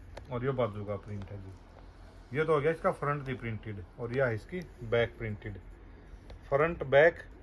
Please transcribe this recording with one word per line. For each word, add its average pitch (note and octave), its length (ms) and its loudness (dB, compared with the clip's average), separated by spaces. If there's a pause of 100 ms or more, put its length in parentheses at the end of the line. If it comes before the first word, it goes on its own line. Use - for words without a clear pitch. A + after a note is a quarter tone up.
(320)
और A#2+ 140 -4
ये C3+ 80 0
बाजू G#2+ 320 -2
का G#2 120 -4
प्रिंट G2+ 280 -10
है G2+ 120 -12
जी। - 1000 -12
ये D#3+ 80 2
तो D#3+ 80 4
हो D3 80 6
गया D#3+ 100 4
इसका E3+ 220 2
front D3 320 -2
जी C3 100 -4
printed, A2 480 -6 (160)
और A#2+ 160 -6
यह C3+ 100 4
है A2+ 100 2
इसकी F3+ 240 -8 (260)
back A#2 320 2
printed। G#2 400 -6 (920)
Front D#3+ 360 2
back D3 380 8 (200)